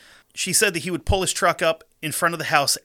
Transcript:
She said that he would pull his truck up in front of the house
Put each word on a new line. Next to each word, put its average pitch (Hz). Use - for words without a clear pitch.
She -
said 202
that 165
he 170
would 165
pull 190
his 170
truck 170
up 160
in 156
front 170
of 160
the 156
house 143